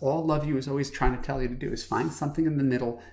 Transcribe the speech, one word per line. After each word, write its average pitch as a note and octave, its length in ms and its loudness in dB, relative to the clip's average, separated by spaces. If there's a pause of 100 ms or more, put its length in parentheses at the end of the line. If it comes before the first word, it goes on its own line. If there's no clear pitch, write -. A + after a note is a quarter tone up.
all D3+ 240 2
Love D3+ 220 2
U D3 120 0
is C3 100 -4
always C#3 220 -2
trying B2+ 260 4
to - 60 -4
tell C#3 180 -4
you B2+ 80 0
to B2 60 -6
do, - 180 -6
is A#2 120 -6
find C#3 280 0
something D3 320 -2
in D#3 140 2
the C#3 60 4
middle B2 360 2 (120)